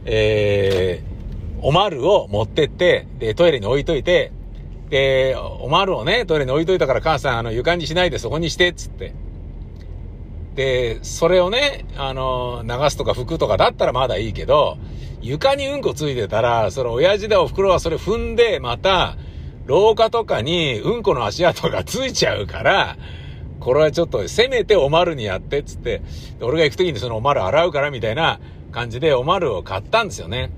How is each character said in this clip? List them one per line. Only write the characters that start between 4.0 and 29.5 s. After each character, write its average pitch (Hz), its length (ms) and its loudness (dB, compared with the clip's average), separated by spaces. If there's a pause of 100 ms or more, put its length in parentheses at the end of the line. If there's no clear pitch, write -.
て、 160 300 2 (580)
で、 135 440 2 (260)
お 127 100 -6
ま 185 160 4
る 175 100 0
を 113 80 -4
ね、 208 220 0
ト 165 100 2
イ 147 40 2
レ 135 40 0
に 127 60 -2
置 147 100 2
い 170 60 0
と 185 80 2
い 175 40 2
た 156 80 2
か 131 60 2
ら、 117 80 2
母 156 180 2
さ 123 180 0
ん、 - 20 -2
あ 117 40 -2
の、 113 100 -4
床 147 240 0
に 170 100 -4
し 156 80 -4
な 180 100 4
い 175 60 2
で 117 80 -6
そ 117 100 -6
こ 143 100 -2
に 165 120 -2
し - 60 -8
て、 180 120 4
っ 170 60 -2
つ - 140 -12
っ - 20 -10
て。 - 240 -12 (1400)
で、 127 460 0
そ - 260 -2
れ 185 120 6
を 180 80 2
ね、 269 380 -2 (100)
あ 135 160 -4
の、 123 520 -4
流 127 260 0
す - 80 -8
と - 60 -4
か 107 80 0
拭 123 120 -4
く 160 140 -4
と 143 100 0
か 98 80 4
だ 190 120 4
っ 233 40 0
た 185 140 0
ら 147 60 0
ま 127 160 0
だ 95 100 -2
い 110 120 -4
い - 40 -8
け 82 100 -8
ど、 131 320 4 (460)
床 156 320 2
に 277 140 -4
う 285 80 -4
ん 277 60 -6
こ 143 120 0
つ 143 160 -4
い 127 60 -4
て 107 120 -2
た 107 140 0
ら、 117 280 2
そ 131 120 -6
れ 120 80 -2
親 175 280 2
父 208 100 -6
だ 202 120 6
お 151 60 4
袋 190 240 2
は 165 80 6
そ 170 100 -2
れ 160 80 0
踏 226 360 -2
ん 220 40 -2
で、 214 220 4
ま 123 180 -4
た、 165 400 2 (500)
廊 202 280 6
下 220 160 4
と 226 140 0
か 135 180 -2
に 143 380 0
う 233 160 0
ん 226 60 -6
こ 185 120 4
の 120 100 0
足 147 220 0
跡 160 220 2
が 95 160 -2
つ 262 220 -4
い 247 60 -4
ち 160 140 2
ゃ 98 100 2
う 101 100 -4
か 98 160 -8
ら、 147 340 2 (640)
こ 127 140 2
れ 151 60 6
は 156 120 6
ち 170 80 0
ょ 165 60 2
っ - 20 -12
と 101 200 -2
せ 240 200 2
め 240 160 0
て 202 120 4
お 143 120 6
ま 165 160 4
る 170 100 0
に 117 100 -6
や 95 140 -2
っ - 20 -4
て 143 200 -2
っ - 20 -14
つ - 140 -14
っ - 20 -12
て、 107 240 -4 (360)
で、 107 60 -8
俺 139 140 0
が 160 60 6
行 147 80 2
く - 40 -12
時 180 160 2
に 117 60 -6
そ 123 100 -6
の 113 100 -4
お - 20 -2
ま 139 140 2
る 110 100 2
洗 147 220 4
う 175 40 0
か 143 100 0
ら 143 100 0
み 123 100 -8
た 110 100 -2
い 113 40 -2
な 151 260 0 (320)
感 120 180 -6
じ 120 80 -8
で 151 160 4
お 123 80 2
ま 175 160 2
る 151 160 0